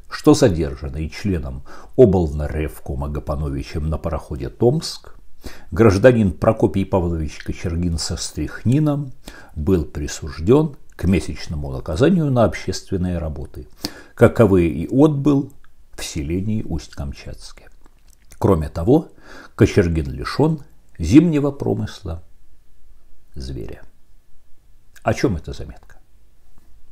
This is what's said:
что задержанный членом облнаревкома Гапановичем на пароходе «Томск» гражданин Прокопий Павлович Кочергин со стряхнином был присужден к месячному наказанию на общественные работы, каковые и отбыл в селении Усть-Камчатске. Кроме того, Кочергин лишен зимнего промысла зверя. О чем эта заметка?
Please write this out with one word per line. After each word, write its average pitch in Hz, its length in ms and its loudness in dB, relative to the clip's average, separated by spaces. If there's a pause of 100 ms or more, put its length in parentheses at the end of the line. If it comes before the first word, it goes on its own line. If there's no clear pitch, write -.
что - 240 6
задержанный 78 760 0
членом 67 540 -4 (320)
облнаревкома 76 1120 2
Гапановичем 73 840 -4
на 76 80 0
пароходе 76 520 -8
«Томск» - 680 -2 (560)
гражданин 104 640 6
Прокопий 107 520 2
Павлович 85 600 -2
Кочергин 85 520 -2
со - 200 -4
стряхнином 143 960 0 (420)
был 80 300 2
присужден 82 920 0 (220)
к - 80 -4
месячному 78 640 -2
наказанию 139 580 2
на 123 140 4
общественные 90 760 -2
работы, 71 500 -10 (460)
каковые 95 540 6
и 76 220 -4
отбыл 139 600 2 (400)
в - 100 -12
селении 92 580 -4
Усть-Камчатске. - 1080 -10 (680)
Кроме 80 300 2
того, 117 460 2 (420)
Кочергин 85 560 2
лишен 139 500 0 (380)
зимнего 143 520 6
промысла 104 680 -4 (1120)
зверя. 64 480 -10 (1200)
О 113 100 2
чем 107 240 0
эта - 160 -10
заметка? - 480 -14 (920)